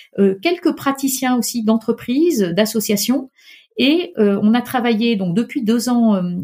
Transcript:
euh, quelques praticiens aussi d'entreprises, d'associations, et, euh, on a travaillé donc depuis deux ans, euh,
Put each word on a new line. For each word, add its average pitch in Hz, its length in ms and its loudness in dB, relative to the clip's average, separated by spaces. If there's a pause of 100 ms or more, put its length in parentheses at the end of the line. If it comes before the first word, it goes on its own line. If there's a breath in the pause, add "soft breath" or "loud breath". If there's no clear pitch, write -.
(200 loud breath)
euh, 196 200 2
quelques 330 360 -2
praticiens 262 600 -2
aussi 233 280 -4
d'entreprises, 233 800 0
d'associations, 214 880 0 (460 soft breath)
et, 302 420 2
euh, 202 240 2
on 214 100 4
a 240 80 2
travaillé 233 540 0
donc 185 180 -2
depuis 240 300 -4
deux 233 260 0
ans, 233 260 2
euh, 185 60 -2 (220)